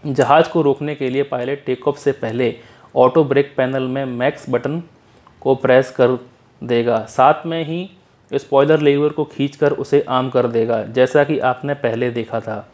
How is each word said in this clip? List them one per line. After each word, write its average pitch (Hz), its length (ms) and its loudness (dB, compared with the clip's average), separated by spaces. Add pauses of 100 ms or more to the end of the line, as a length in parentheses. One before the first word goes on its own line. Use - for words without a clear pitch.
जहाज़ 143 440 4
को 165 140 0
रोकने 143 320 -2
के 131 160 -6
लिए 135 140 -2
पायलट 139 420 -6
टेक 127 220 -2
ऑफ 143 100 -4
से 139 160 0
पहले 117 400 -2 (400)
ऑटो 127 300 4
ब्रेक 139 320 -2
पैनल 131 280 -2
में 131 220 -6
मैक्स 127 440 -6
बटन 135 320 -4 (600)
को 131 140 2
प्रेस 131 340 2
कर 123 280 2 (440)
देगा, 120 380 0
साथ 143 460 2
में 165 180 -6
ही 175 260 -8 (400)
स्पॉइलर 143 500 2
लीवर 147 300 2
को 147 160 -4
खींचकर 143 480 -2
उसे 139 340 0
आर्म 127 220 -2
कर 123 180 0
देगा, 113 360 -2
जैसा 127 400 2
कि 147 160 -2
आपने 127 360 -2
पहले 120 340 -2
देखा 117 300 -6
था। 104 340 -10